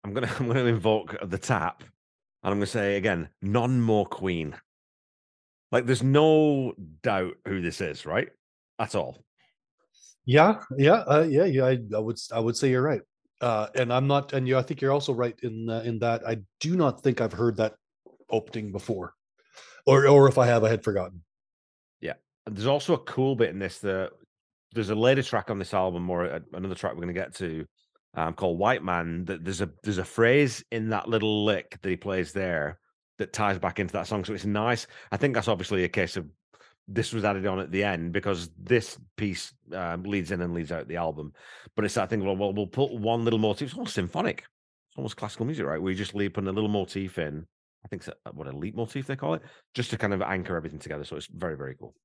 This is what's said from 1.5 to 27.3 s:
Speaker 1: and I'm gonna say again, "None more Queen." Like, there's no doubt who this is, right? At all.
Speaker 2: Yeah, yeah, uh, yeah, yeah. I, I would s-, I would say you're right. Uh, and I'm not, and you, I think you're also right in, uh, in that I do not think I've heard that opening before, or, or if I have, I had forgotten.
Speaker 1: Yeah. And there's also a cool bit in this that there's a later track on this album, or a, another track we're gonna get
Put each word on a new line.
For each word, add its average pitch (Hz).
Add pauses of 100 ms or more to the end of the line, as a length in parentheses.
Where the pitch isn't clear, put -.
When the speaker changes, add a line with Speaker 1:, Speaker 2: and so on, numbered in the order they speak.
Speaker 1:
and -
I'm 101
gonna 101
say 101
again, 92 (120)
"None 120
more 110
Queen." 85 (1120)
Like, 120
there's 123
no 147 (280)
doubt 95 (120)
who 95
this 85
is, 80
right? 85 (500)
At 110
all. 69 (1000)
Speaker 2:
Yeah, 160 (160)
yeah, 156
uh, 151
yeah, 147
yeah. 135
I, 131 (160)
I 107
would 110
s-, -
I 113
would 117
say 135
you're 127
right. 139 (380)
Uh, 110
and 123
I'm 131
not, 139
and 131
you, 131
I 127
think 135
you're 135
also 139
right 120
in, 113
uh, 113
in 117
that 117
I 113 (200)
do 165
not 156
think 131
I've 113
heard 107
that 110 (540)
opening 107
before, 95 (720)
or, 139
or 139
if 131
I 123
have, 117
I 110
had 110
forgotten. 92 (800)
Speaker 1:
Yeah. 78 (300)
And 104
there's 107
also 139
a 139
cool 131
bit 110
in 95
this 95
that 95 (640)
there's 107
a 107
later 127
track 117
on 101
this 95
album, 90
or 90
a, 80 (120)
another 92
track 85
we're 85
gonna 87
get 87